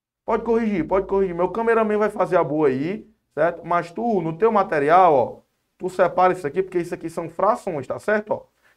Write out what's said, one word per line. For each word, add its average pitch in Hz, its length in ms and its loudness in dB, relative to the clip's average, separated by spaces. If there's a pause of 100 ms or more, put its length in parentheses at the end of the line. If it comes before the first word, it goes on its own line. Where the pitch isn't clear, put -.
(240)
Pode 220 180 -2
corrigir, 226 420 0
pode 190 220 0
corrigir. 196 260 0
Meu 175 180 0
cameraman 220 460 0
vai 208 140 0
fazer 180 280 0
a 170 40 4
boa 151 240 0
aí, 143 400 -2 (260)
certo? 170 320 -2
Mas 170 280 -2
tu, 220 280 -2
no 160 160 -6
teu 220 140 2
material, 175 640 4
ó, 107 220 0 (420)
tu 185 100 -6
separa 180 440 2
isso 180 120 -6
aqui, 147 160 -2
porque 185 180 -4
isso 175 160 -4
aqui 165 140 -10
são 165 200 -8
frações, 185 580 -2
tá - 140 -8
certo? 214 320 -2
Ó. - 100 -4 (340)